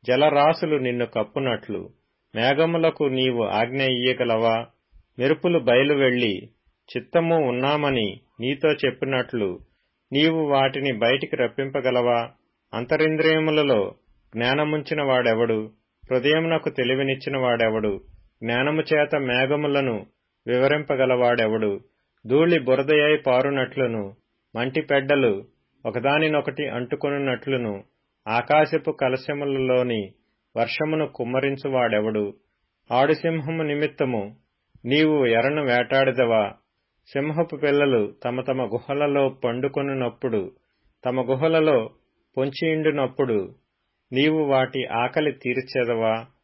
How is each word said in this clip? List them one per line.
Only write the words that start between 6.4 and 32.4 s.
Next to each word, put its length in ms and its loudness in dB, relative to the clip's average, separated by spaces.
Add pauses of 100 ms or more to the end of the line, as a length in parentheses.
చిత్తము 480 0 (120)
ఉన్నామని 600 0 (320)
నీతో 320 0
చెప్పినట్లు 760 -2 (640)
నీవు 360 2
వాటిని 440 0
బయటికి 440 0
రప్పింపగలవా? 840 0 (540)
అంతరింద్రియములలో 1080 2 (560)
జ్ఞానముంచిన 680 -2
వాడెవడు? 560 2 (460)
హృదయమునకు 680 0
తెలివినిచ్చిన 680 -2
వాడెవడు? 540 2 (500)
జ్ఞానము 380 0
చేత 360 0
మేఘములను 880 0 (400)
వివరింపగలవాడెవడు? 1300 2 (460)
ధూళి 320 4
బురదయై 580 2
పారునట్లును, 840 0 (520)
మంటి 260 -2
పెడ్డలు 520 2 (520)
ఒకదానినొకటి 840 -2
అంటుకొనున్నట్లును, 1160 -4 (420)
ఆకాశపు 640 0
కలశములలోని 1120 -2 (560)
వర్షమును 500 -2
కుమ్మరించువాడెవడు? 1300 -2 (580)